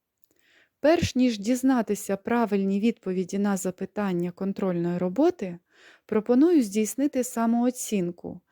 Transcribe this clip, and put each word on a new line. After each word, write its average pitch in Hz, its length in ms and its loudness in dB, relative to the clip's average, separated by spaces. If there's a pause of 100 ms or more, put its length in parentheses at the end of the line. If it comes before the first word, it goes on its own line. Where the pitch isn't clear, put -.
(800)
Перш 330 360 2
ніж 247 240 2
дізнатися 226 800 0
правильні 202 640 0
відповіді 190 600 -2
на 202 180 0
запитання 185 760 -4
контрольної 175 680 -4
роботи, 185 600 -2 (460)
пропоную 254 580 4
здійснити 220 600 -2
самооцінку 226 1160 -4 (100)